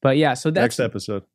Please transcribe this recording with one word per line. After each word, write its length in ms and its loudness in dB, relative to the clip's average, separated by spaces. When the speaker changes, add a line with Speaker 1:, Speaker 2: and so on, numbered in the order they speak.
Speaker 1:
But 160 2
yeah, 180 4
so 160 -4
that's 280 0
Speaker 2:
Next 20 0
episode. 440 -4